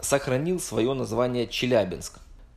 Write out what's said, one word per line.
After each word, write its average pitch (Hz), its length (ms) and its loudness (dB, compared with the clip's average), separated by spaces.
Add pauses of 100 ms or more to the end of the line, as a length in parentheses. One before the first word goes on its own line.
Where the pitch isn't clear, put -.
сохранил 143 580 0
своё 117 340 0
название 123 520 0
Челябинск 107 760 0 (360)